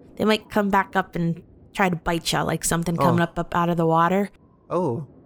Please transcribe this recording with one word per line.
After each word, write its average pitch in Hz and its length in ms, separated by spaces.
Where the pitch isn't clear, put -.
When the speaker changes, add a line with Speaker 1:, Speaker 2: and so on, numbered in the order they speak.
Speaker 1:
they - 80
might 214 260
come 208 180
back 196 280
up 190 180
and 170 300
try 202 140
to 175 80
bite 170 360
ya, 147 100
like 156 220
something 170 320
coming 156 240
Speaker 2:
Oh. 170 40
Speaker 1:
up, 170 140
up - 160
out 175 140
of 170 80
the 165 100
water. 170 440
Speaker 2:
Oh. 147 380